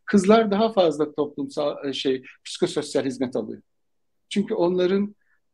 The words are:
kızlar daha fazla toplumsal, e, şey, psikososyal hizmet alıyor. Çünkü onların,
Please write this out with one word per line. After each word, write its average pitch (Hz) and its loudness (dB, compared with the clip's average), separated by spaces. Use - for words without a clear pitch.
kızlar 208 6
daha 214 2
fazla 151 2
toplumsal, 147 -4
e, 131 -6
şey, 131 -2
psikososyal 147 -2
hizmet 127 -4
alıyor. 110 -6
Çünkü 208 -2
onların, 180 0